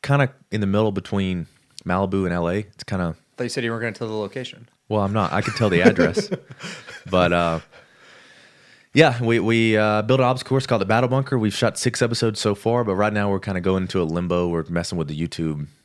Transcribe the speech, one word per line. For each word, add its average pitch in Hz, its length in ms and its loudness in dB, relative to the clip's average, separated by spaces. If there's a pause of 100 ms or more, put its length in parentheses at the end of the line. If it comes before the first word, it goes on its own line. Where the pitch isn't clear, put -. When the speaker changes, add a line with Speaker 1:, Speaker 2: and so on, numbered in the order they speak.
Speaker 1:
kinda 139 280 2 (200)
in 107 100 -4
the 101 60 0
middle 107 260 2
between 92 540 -4 (400)
Malibu 95 380 0
and 87 80 0
L 87 160 0
A. 95 120 -2
It's - 240 -16
kinda 90 320 -4
Speaker 2:
I - 200 -20
thought 127 80 -6
you - 60 -6
said 123 140 -6
you 117 60 -2
weren't 113 120 -6
gonna 113 100 -6
tell 113 160 -8
the 110 60 -6
location. 110 540 -10 (200)
Speaker 1:
Well, 107 140 2
I'm 98 120 0
not. 104 180 2
I 95 80 2
could - 140 -4
tell 107 160 2
the 85 120 4
address. 90 460 2 (400)
Speaker 2:
<laughs> - 420 -16
Speaker 1:
But, 90 220 4
uh, 85 280 2 (1300)
yeah, 131 280 6
we, 117 180 2
we, 113 360 4
uh, 107 260 2
built 127 180 2
an 123 60 4
obstacle 127 240 -2
course 131 160 0
called 110 160 0
the 92 40 0
Battle 117 220 2
Bunker. 135 300 0
We've 107 160 0
shot - 240 -2
six - 240 -2
episodes 117 380 0
so 104 140 0
far, 117 300 0
but 101 100 0
right 104 180 2
now 101 180 0
we're 98 100 0
kinda 95 220 -4
going 95 220 2
into 90 180 -2
a - 20 2
limbo. 87 440 0
We're 85 200 -2
messing 85 300 -4
with 78 100 -4
the 76 100 -8
YouTube 78 480 -4 (180)